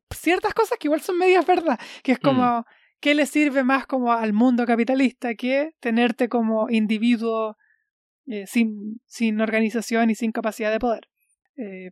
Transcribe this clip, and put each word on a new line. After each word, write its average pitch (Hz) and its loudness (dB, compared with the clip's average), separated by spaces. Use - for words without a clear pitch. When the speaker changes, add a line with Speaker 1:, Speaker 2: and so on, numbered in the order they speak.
Speaker 1:
ciertas 370 -2
cosas 453 0
que - -6
igual 302 2
son 359 -4
medias 370 4
verdad, 330 2
que 254 0
es 226 2
como, 247 2
Speaker 2:
Mm. 233 -12
Speaker 1:
¿qué 294 2
le 294 2
sirve 277 2
más 262 0
como 247 -2
al 226 0
mundo 240 4
capitalista 240 0
que 269 -2
tenerte 240 0
como 220 0
individuo, 220 0
eh, 208 -8
sin, 214 -2
sin 220 -2
organización 226 0
y 214 2
sin 226 -2
capacidad 220 -4
de 220 0
poder? 226 -4
Eh, 190 -12